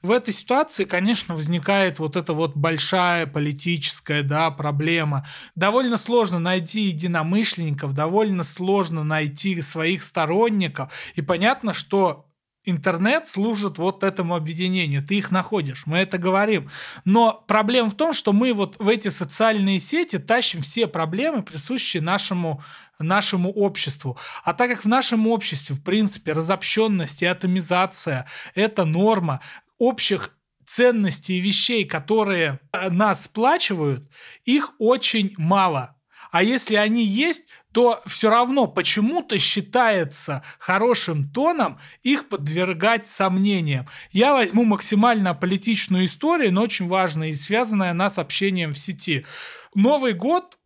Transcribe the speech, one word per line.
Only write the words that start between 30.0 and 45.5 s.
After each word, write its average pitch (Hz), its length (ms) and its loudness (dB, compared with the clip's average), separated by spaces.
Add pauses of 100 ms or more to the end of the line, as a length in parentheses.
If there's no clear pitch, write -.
ценностей 208 760 2
и - 20 0
вещей, 202 440 0
которые, 170 760 0 (120)
э, 190 180 -4
нас 185 340 2
сплачивают, 175 840 0 (360)
их 269 340 0
очень 220 580 2
мало. 165 600 2 (340)
А 170 120 2
если 226 340 0
они 220 280 2
есть, 269 380 0 (300)
то 233 340 4
всё - 240 2
равно 247 360 4
почему-то 214 720 0
считается 180 1040 0 (160)
хорошим 185 720 0
тоном 277 480 0 (240)
их - 260 0
подвергать 185 800 -2
сомнениям. 185 800 0 (260)
Я 247 200 4
возьму 233 320 4
максимально 208 640 2
аполитичную 185 760 0